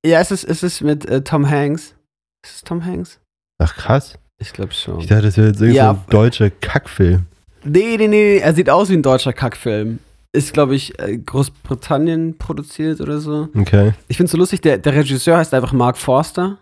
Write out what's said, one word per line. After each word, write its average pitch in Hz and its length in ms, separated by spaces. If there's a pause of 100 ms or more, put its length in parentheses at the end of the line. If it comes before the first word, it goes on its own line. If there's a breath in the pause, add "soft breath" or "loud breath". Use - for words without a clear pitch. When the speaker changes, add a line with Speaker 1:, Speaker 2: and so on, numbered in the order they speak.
Speaker 1:
Ja, 165 160
es 180 100
ist, 190 120
es - 200
ist 180 180
mit, 151 260
äh, 135 160
Tom 143 260
Hanks. 147 460 (500)
Ist - 120
es - 60
Tom 170 220
Hanks? 175 340 (380)
Speaker 2:
Ach, 82 180
krass. - 420 (220)
Speaker 1:
Ich - 140
glaub 98 200
schon. - 260
Speaker 2:
Ich 85 80
dachte, 104 160
das 104 140
wäre 110 100
jetzt 104 140
irgend 120 140
Speaker 1:
Ja. 120 180
Speaker 2:
so 98 60
ein - 100
deutscher 110 420
Kackfilm. - 760 (380)
Speaker 1:
Nee, 202 340
nee, 214 100
nee, 208 300
er 160 180
sieht 175 140
aus 185 200
wie 190 60
ein 156 80
deutscher 131 300
Kackfilm. 113 680 (340)
Ist, 139 200
glaub 143 180
ich, 139 280
äh, 104 180
Großbritannien 156 1200
produziert 151 640
oder 147 180
so. 151 360
Speaker 2:
Okay. 101 380 (140)
Speaker 1:
Ich - 100
find's 175 140
so 165 60
lustig, 180 240
der, 139 160
der 135 180
Regisseur 143 420
heißt 160 160
einfach 127 200
Mark 123 240
Forster. 180 640